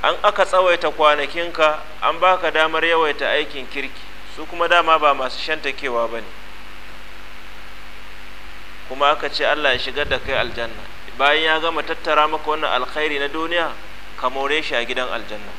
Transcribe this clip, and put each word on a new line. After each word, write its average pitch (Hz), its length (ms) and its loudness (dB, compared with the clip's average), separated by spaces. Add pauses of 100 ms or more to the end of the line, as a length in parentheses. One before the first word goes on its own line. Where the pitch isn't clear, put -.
An 170 180 4
aka 202 220 4
tsawaita 175 480 4
kwanakinka, 156 880 2 (220)
an 156 180 2
baka 175 320 4
damar 160 320 4
yawaita 156 420 2
aikin 139 400 -2
kirki, - 380 -6 (320)
su 160 100 -8
kuma 170 220 -2
dama 160 300 6
ba 147 160 6
masu 131 260 -4
shantakewa 135 680 -2
ba 113 120 -4
ne. 104 60 -8 (2500)
Kuma 139 220 2
aka 151 200 0
ce 151 140 -2
Allah 147 280 4
ya 123 60 2
shigar 135 280 -2
da 139 140 0
kai 135 180 -2
aljanna. 117 460 -2 (340)
Bayan 147 240 4 (140)
ya - 20 2
gama 160 240 0
tattara 151 460 2
maka 156 180 -2
wannan 151 240 0
alkhairi 147 480 0
na 143 80 0
duniya, 160 460 -2 (480)
ka 127 100 0
more 139 320 0
shi 147 140 -4
a 120 100 0
gidan 127 220 -2
aljanna. 104 500 -6